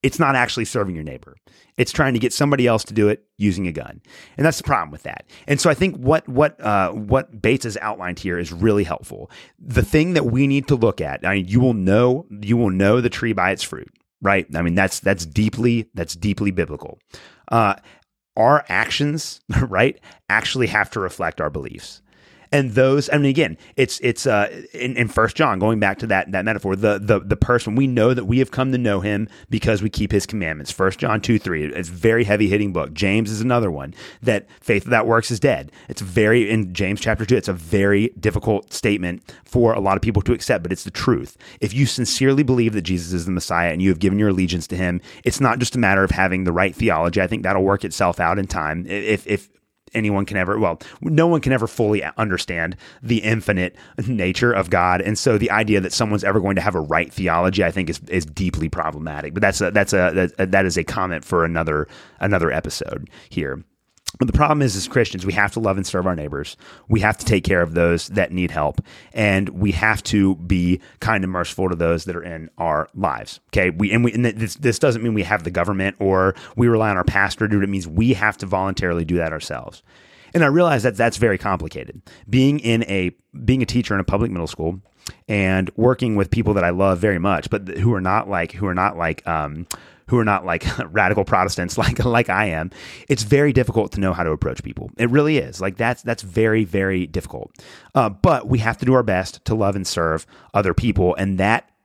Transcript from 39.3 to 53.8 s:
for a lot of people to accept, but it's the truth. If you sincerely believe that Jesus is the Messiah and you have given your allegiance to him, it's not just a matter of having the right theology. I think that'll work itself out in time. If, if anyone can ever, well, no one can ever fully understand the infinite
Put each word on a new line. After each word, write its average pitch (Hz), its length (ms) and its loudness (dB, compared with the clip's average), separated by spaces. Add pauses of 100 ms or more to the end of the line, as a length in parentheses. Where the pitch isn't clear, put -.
for 117 300 2
a 104 80 0
lot 98 160 2
of - 60 -2
people 104 180 2
to 123 100 2
accept, 110 320 0
but 87 80 -6
it's - 140 -6
the 98 60 -10
truth. - 460 0 (220)
If 101 140 -4
you 131 120 4
sincerely 131 580 2
believe 123 300 2
that 101 100 -2
Jesus 87 280 -2
is 87 140 -2
the 95 60 -4
Messiah 87 400 0
and 82 100 -2
you 95 80 6
have 85 100 2
given 95 200 2
your 104 100 4
allegiance 90 380 0
to 87 100 -6
him, 90 240 -2 (240)
it's - 160 0
not 120 180 2
just 123 160 -4
a 127 40 0
matter 98 260 4
of 92 60 0
having 92 340 0
the 87 80 0
right 90 220 0
theology. 87 460 2
I 92 60 2
think - 160 -4
that'll 95 200 2
work 98 200 2
itself 90 360 -2
out 90 200 2
in 95 80 -2
time. 80 400 -4
If, 101 400 -2
if - 220 -2 (440)
anyone 104 320 0
can 101 100 -10
ever, 95 240 0
well, 87 180 0 (220)
no 165 260 2
one 170 140 4
can 131 140 0
ever 113 140 0
fully 104 360 0 (140)
understand 92 580 -2 (260)
the 120 180 0
infinite 98 580 -2 (280)